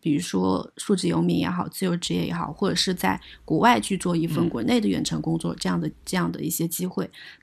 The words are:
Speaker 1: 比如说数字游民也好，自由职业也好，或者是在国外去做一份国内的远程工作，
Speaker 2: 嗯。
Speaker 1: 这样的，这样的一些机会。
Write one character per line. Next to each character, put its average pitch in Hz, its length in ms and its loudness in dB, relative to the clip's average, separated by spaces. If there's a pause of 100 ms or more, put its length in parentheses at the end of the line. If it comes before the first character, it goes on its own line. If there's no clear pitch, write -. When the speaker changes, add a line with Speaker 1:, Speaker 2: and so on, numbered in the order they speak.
Speaker 1:
比 151 140 2
如 151 80 0
说 92 560 0
数 202 180 0
字 180 120 0
游 165 120 2
民 170 160 2
也 165 100 0
好， 180 220 -2
自 - 160 -6
由 175 140 2
职 175 160 -4
业 175 100 0
也 160 80 -2
好， 170 180 -4
或 185 200 -2
者 - 40 0
是 185 200 0
在 185 260 0 (240)
国 160 140 0
外 233 200 6
去 202 200 -2
做 175 180 0
一 165 100 2
份 165 220 2
国 117 140 -4
内 240 180 4
的 208 80 2
远 - 160 2
程 156 160 -2
工 160 180 0
作， 170 140 -2
Speaker 2:
嗯。 - 80 -6
Speaker 1:
这 185 80 -2
样 180 100 0
的， 156 120 -2 (160)
这 190 100 -2
样 170 160 0
的 165 80 -6
一 151 80 -2
些 165 180 -2
机 180 200 -4
会。 185 240 -4 (320)